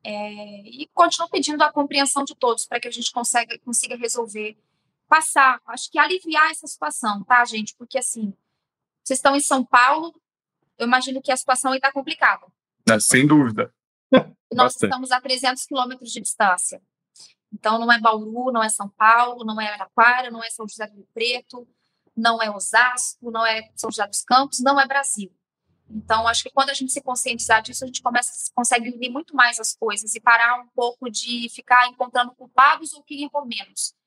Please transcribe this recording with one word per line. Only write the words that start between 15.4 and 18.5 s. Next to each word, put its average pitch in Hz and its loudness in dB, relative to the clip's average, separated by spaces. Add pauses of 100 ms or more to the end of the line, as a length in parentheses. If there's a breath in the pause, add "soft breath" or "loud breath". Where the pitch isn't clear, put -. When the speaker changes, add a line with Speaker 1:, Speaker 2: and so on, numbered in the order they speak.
Speaker 1:
quilômetros 254 -6
de 226 -10
distância. - 0 (720 soft breath)
Então, 220 0
não 233 0
é 233 6
Bauru, 220 0